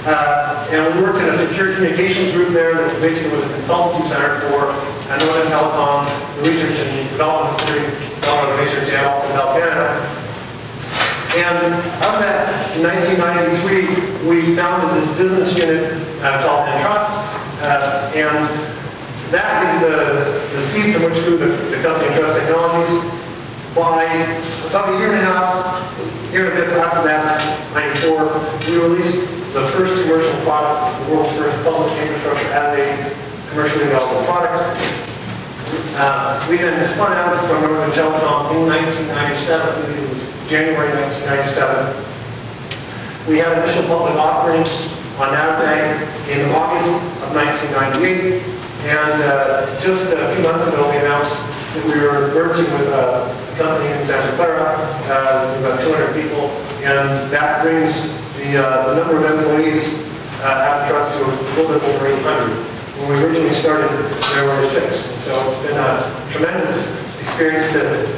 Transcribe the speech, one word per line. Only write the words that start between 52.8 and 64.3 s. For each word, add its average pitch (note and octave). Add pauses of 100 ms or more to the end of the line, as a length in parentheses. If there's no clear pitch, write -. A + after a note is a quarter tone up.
a B2+ (300)
company D#3
in C#3+
Santa C3
Clara, E3 (320)
uh, C3+
with B2+
about B2+
two D#3+
hundred C#3+
people, D3+ (320)
and C#3
that D3+
brings D#3 (320)
the, C#3
uh, C3
the D#3+
number E3
of D3+
employees, D3+ (400)
uh, D#3
at C#3+
Trust D3
to C#3
a - (300)
little D#3+
bit -
over -
eight -
hundred. - (480)
When C#3+
we C#3+ (100)
originally E3
started, D3 (440)